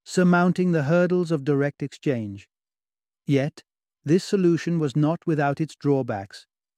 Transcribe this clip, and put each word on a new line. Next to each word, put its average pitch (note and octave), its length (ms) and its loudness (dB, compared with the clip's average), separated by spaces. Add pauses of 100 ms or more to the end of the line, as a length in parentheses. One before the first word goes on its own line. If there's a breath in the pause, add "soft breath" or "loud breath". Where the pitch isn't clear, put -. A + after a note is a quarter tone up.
surmounting F3+ 640 2
the D#3+ 120 0
hurdles F3 480 2
of D3 120 -2
direct C#3+ 380 0
exchange. A2+ 640 -6 (800)
Yet, C#3 380 -2 (420)
this D#3+ 180 2
solution E3+ 540 0
was D3+ 180 -2
not D3+ 300 0
without C#3+ 340 -2
its D#3 160 -6
drawbacks, A#2+ 680 -4 (320)